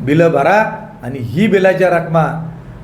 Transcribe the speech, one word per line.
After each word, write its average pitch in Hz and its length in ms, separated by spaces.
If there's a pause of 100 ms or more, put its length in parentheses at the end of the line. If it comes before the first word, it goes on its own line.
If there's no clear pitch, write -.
बिलं 160 300
भरा 175 560 (160)
आणि 131 180
ही 160 260
बिलाच्या 185 420
रकमा 160 600 (320)